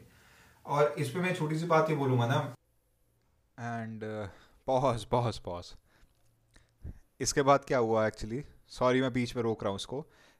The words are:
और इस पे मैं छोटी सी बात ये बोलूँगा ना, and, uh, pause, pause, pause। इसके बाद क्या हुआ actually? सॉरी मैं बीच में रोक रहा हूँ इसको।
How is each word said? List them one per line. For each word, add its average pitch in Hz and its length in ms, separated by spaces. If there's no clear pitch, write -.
और 143 340
इस 131 100
पे 175 100
मैं 180 160
छोटी 156 240
सी 170 60
बात 160 240
ये 156 60
बोलूँगा 127 320
ना, 143 120
and, 113 460
uh, 107 240
pause, 127 460
pause, 120 340
pause। 87 260
इसके 131 220
बाद 139 260
क्या 143 100
हुआ 110 320
actually? 113 320
सॉरी 127 340
मैं 131 120
बीच 120 220
में 123 80
रोक 113 200
रहा 110 60
हूँ 98 100
इसको। 139 260